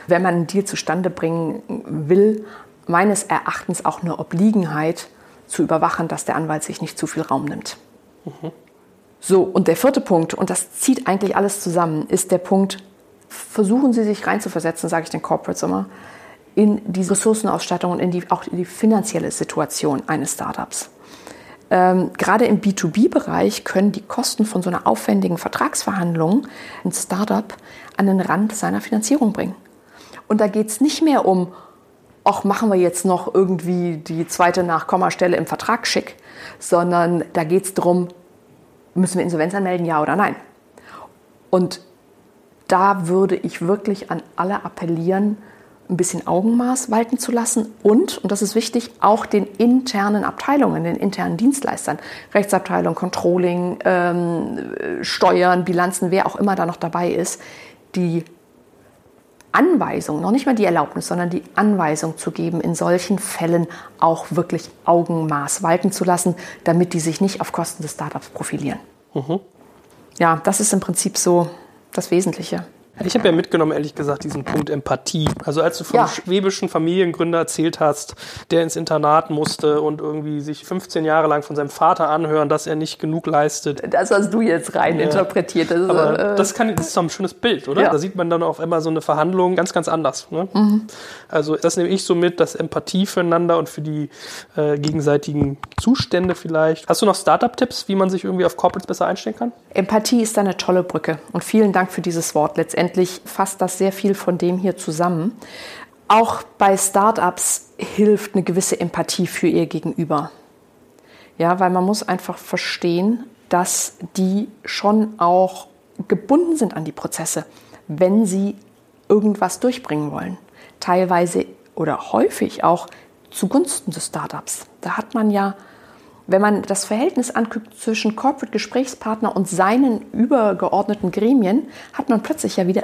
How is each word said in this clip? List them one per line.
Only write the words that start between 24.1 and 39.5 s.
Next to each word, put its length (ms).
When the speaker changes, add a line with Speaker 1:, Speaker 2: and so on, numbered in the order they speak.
Speaker 1:
von 160
so 80
einer 180
aufwendigen 500
Vertragsverhandlung 1120
ein 60
Startup 600
an 80
den 160
Rand 340
seiner 260
Finanzierung 520
bringen. 220
Und 120
da 80
geht's 320
nicht 220
mehr 240
um, 240
ach, 220
machen 240
wir 80
jetzt 280
noch 280
irgendwie 640
die 300
zweite 360
Nachkommastelle 720
im 100
Vertrag 420
schick, 280
sondern 760
da 100
geht's 300
drum, 360
müssen 240
wir 60
Insolvenz 300